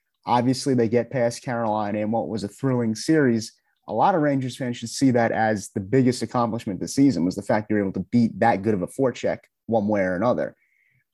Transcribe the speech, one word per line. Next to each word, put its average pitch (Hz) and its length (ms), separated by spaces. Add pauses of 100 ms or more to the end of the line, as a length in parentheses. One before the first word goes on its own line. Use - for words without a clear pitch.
(260)
Obviously, 127 480
they 117 160
get 117 220
past 120 320
Carolina 107 560
in 107 120
what 113 160
was 98 160
a 101 40
thrilling 120 480
series 123 580 (340)
a 92 60
lot 156 220
of 165 60
Rangers 135 340
fans 123 220
should 113 120
see 135 220
that 117 200
as 110 380
the - 100
biggest 123 420
accomplishment 113 580
this 85 160
season, 120 300
was 90 100
the 101 60
fact 107 280
you're 107 100
able 95 140
to 92 180
beat 117 280
that 110 220
good 107 120
of 95 80
a 87 60
forecheck 120 520 (260)
one 110 220
way 104 140
or 92 140
another. 87 400 (580)